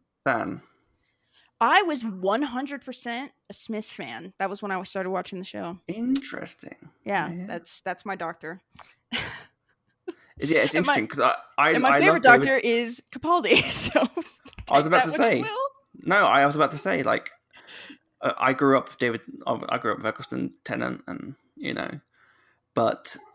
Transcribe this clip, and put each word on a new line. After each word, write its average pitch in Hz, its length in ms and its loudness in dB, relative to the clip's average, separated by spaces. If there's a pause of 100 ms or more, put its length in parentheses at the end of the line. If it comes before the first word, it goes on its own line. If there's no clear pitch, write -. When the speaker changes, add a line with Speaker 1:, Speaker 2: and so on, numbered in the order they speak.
(240)
Speaker 1:
fan? 117 380 -2 (960)
Speaker 2:
I 302 220 6
was 302 220 -2
one 196 380 0
hundred 269 420 -6
percent 247 480 -10 (160)
a 202 60 -16
Smith 214 320 -8
fan. 160 520 -14
That 190 120 -2
was 202 120 -10
when 202 80 -6
I 185 120 -4
started 190 280 -6
watching 185 280 -6
the 185 60 -10
show. 185 340 -10 (100)
Speaker 1:
Interesting. - 880 -6 (280)
Speaker 2:
Yeah, 180 240 -2
Speaker 1:
Yeah, 170 60 -8
yeah. 180 120 -10
Speaker 2:
that's, - 340 -12
that's 180 240 -10
my 196 120 -8
doctor. 165 440 -10 (520)
<laughs> - 40 -6 (1200)
Speaker 1:
Is, 143 120 -2
yeah, 160 80 4
it's - 160 2
Speaker 2:
And 170 120 2
my, 285 100 2
Speaker 1:
interesting 123 280 -2
'cause 127 100 4 (220)
I, 147 120 4
I, 160 40 4
Speaker 2:
and 247 100 2
my 262 100 6
Speaker 1:
I 277 60 6
Speaker 2:
favorite 330 280 6
Speaker 1:
love 240 160 10
David - 20 2
Speaker 2:
doctor 269 140 2
is 233 520 0
Capaldi, 302 520 2
<laughs> - 80 -4
so - 300 2 (720)
Speaker 1:
I - 60 6
was 147 80 6
Speaker 2:
take - 20 -2
Speaker 1:
about 185 200 4
Speaker 2:
that 165 80 -4
Speaker 1:
to 302 80 -2
Speaker 2:
what 226 120 4
you 123 40 2
Speaker 1:
say. - 40 0
Speaker 2:
will. 539 260 -4 (340)
Speaker 1:
No, 196 240 4
I 139 180 6
was 147 120 2
about 147 160 2
to 147 60 -8
say, 175 240 -2
like, - 280 0 (920)
uh, 131 160 0
I 131 160 2
grew 135 240 4
up - 220 -2
David, 117 240 0 (240)
I, 123 120 -2 (120)
I 127 80 0
grew 120 140 -2
up - 40 -2
with 107 100 -6
Eccleston, - 460 -6 (100)
Tennant, - 440 -6
and, - 300 -12 (200)
you - 160 -8
know, - 160 -6 (840)
but - 420 -2 (180)